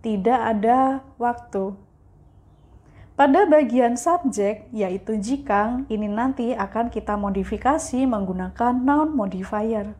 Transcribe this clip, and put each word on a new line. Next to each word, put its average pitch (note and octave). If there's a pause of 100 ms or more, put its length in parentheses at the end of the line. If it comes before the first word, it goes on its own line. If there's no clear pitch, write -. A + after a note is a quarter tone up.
tidak A3
ada A#3+ (160)
waktu. A#3 (1400)
Pada D4
bagian B3
subjek, A#3
yaitu G3+
jikang, A#3+
ini G#3+
nanti A#3+
akan A3+
kita G#3
modifikasi G#3+
menggunakan G3+
noun D4
modifier. G#3